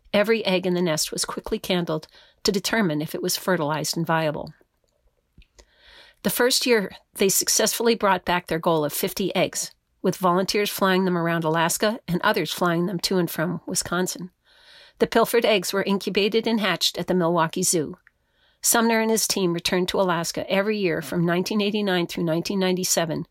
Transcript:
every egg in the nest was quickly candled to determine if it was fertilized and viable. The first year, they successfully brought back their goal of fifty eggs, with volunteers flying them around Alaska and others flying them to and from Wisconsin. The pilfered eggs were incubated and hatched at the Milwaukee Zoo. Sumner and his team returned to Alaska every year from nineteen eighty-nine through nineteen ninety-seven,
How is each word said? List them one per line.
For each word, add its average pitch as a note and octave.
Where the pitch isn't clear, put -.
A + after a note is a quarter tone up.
every G#3
egg F#3
in F3+
the F3
nest E3
was -
quickly -
candled E3+
to -
determine F#3
if D#3
it -
was F3+
fertilized D#3
and E3
viable. D#3
The F#3+
first -
year, A3+
they G3
successfully A3+
brought F#3+
back F3
their D#3+
goal E3
of D3
fifty -
eggs, -
with -
volunteers F#3+
flying F#3
them F3+
around E3
Alaska E3
and E3+
others D#3+
flying F3
them F#3
to F#3+
and E3+
from E3+
Wisconsin. F#3
The A3+
pilfered A#3
eggs G#3
were G3
incubated G3+
and A3+
hatched F#3
at -
the F#3
Milwaukee E3+
Zoo. F3
Sumner A3+
and A3
his A3
team F3+
returned F3+
to -
Alaska E3+
every G#3
year E3+
from F3
nineteen F3+
eighty-nine G3
through -
nineteen E3+
ninety-seven, F3+